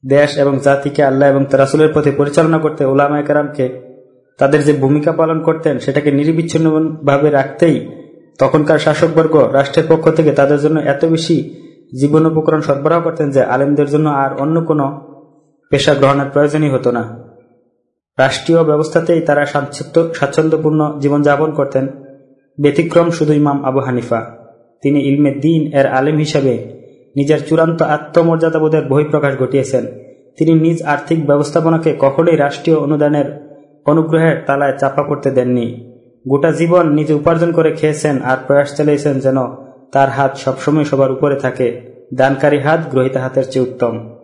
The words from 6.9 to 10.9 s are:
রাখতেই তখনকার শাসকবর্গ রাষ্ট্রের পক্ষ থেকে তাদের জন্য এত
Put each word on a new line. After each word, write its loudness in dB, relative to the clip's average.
রাখতেই 2
তখনকার 2
শাসকবর্গ 2
রাষ্ট্রের 2
পক্ষ 4
থেকে 2
তাদের 2
জন্য 0
এত -2